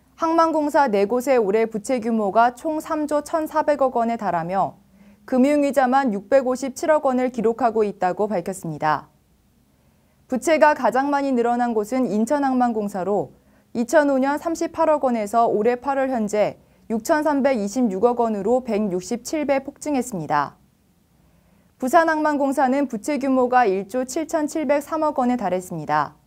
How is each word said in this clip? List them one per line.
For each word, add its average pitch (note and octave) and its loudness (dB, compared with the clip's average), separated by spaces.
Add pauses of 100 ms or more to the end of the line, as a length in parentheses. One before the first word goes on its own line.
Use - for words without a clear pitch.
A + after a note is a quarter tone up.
(160)
항만공사 D#4+ 2
네 G3+ 2
곳의 B3 2
올해 A3 2
부채 A3+ -4
규모가 A3+ 0
총 D#4 -4
삼조 D4+ -2
천사백억 D4+ -2
원에 A#3 -2
달하며 F3 -2 (480)
금융이자만 C4+ 2
육백오십칠억 C4+ 0
원을 B3+ 0
기록하고 A3+ 0
있다고 G3+ -2
밝혔습니다. E3 -4 (1160)
부채가 D4+ 4
가장 C4 0
많이 C#4 0
늘어난 A#3+ 0
곳은 A3 -2
인천항만공사로 G#3+ -2 (400)
이천오 C#4 2
년 C#4 0
삼십팔억 D#4+ -2
원에서 A#3 0
올해 G#3+ 2
팔월 C4+ -2
현재 G#3 -2 (320)
육천삼백이십육억 A#3+ 0
원으로 A3+ 0
백육십칠 G#3+ -4
배 C4+ 0
폭증했습니다. G#3+ -4 (1200)
부산항만공사는 C#4+ 2
부채 C#4+ -4
규모가 B3+ 2
일조 G3+ -2
칠천칠백삼억 D4+ -2
원에 B3 0
달했습니다. F3+ -2 (120)